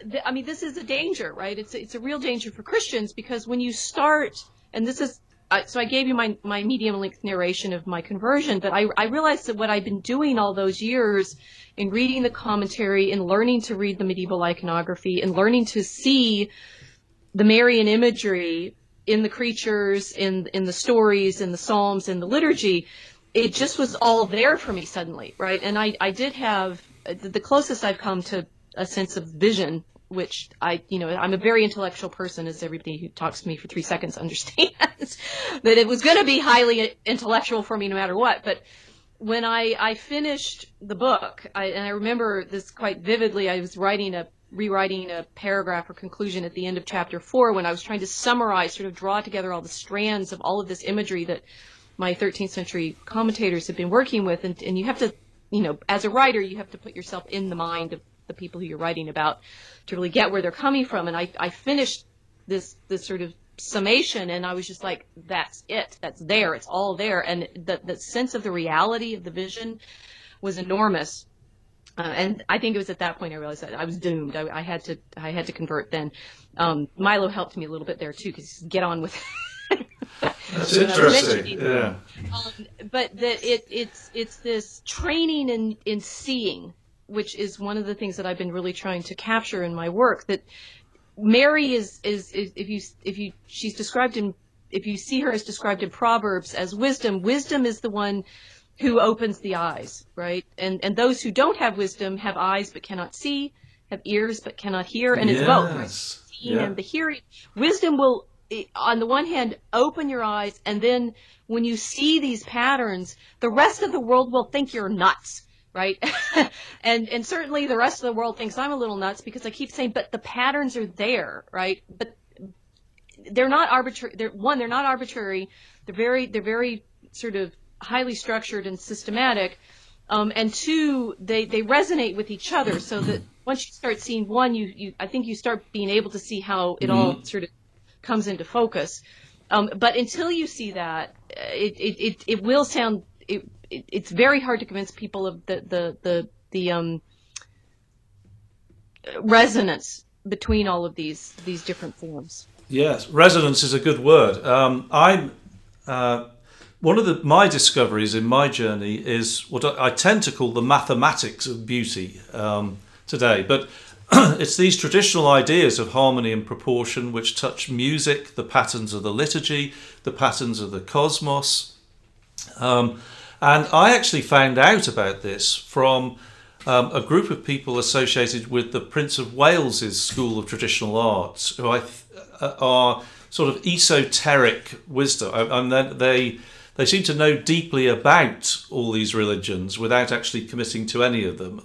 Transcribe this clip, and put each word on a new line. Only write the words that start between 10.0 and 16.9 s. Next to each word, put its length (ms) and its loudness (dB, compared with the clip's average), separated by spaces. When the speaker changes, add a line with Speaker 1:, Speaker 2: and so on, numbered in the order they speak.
Speaker 1:
doing 380 0
all 140 2
those 280 -2
years 540 0
in 120 -2
reading 340 0
the 60 2
commentary, 840 0
in 120 0
learning 400 2
to 120 -6
read 220 -2
the 60 -4
medieval 400 -2
iconography, 760 -2
and 140 0
learning 300 4
to 180 -2
see 640 2